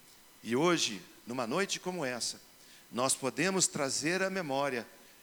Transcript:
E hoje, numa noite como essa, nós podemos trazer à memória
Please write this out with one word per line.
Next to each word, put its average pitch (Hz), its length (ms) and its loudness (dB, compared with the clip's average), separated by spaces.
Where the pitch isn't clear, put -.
E 113 120 0
hoje, 131 460 2
numa 120 220 -2
noite 170 320 0
como 180 260 -4
essa, 120 340 -4
nós 127 240 2
podemos 165 500 2
trazer 147 560 0
à 190 80 0
memória 139 580 -2